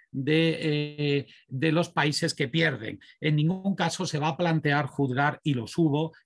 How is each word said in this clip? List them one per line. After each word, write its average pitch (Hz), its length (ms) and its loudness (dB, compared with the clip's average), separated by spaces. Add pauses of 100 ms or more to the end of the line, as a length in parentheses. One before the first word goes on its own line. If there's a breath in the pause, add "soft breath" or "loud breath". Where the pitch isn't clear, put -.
(120 soft breath)
de, 156 480 2
eh, 147 640 -2 (220 loud breath)
de 135 240 0
los 170 180 2
países 156 420 0
que 147 160 -4
pierden. 131 520 -2 (200 loud breath)
En 151 160 2
ningún 190 380 0
caso 170 320 -2
se 151 120 -4
va 151 100 0
a 160 80 -2
plantear 151 500 2
juzgar, 139 560 0
y 151 100 0
los 117 240 -6
hubo, 160 360 2 (140 soft breath)